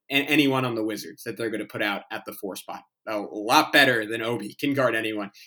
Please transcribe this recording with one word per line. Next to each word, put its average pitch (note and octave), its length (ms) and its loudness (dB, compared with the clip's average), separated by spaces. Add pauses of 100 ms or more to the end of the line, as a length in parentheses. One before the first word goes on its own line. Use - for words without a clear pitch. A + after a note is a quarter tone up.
(120)
a-, - 20 -4
anyone C#3 500 4
on A#2+ 120 -2
the A2 80 -2
Wizards G2 400 -8
that A2 140 -8
they're A2+ 120 -4
gonna G#2+ 160 -6
put A2+ 160 -6
out G2+ 300 -2
at G#2+ 140 -8
the F#2 80 -10
four G2 220 -10
spot. - 280 -12 (240)
A G#2+ 120 -4
lot G#2+ 520 2
better B2+ 340 6
than A2+ 180 -6
Obi A2 360 -4
can C#3+ 140 0
guard B2+ 220 2
anyone A2 340 -4 (180)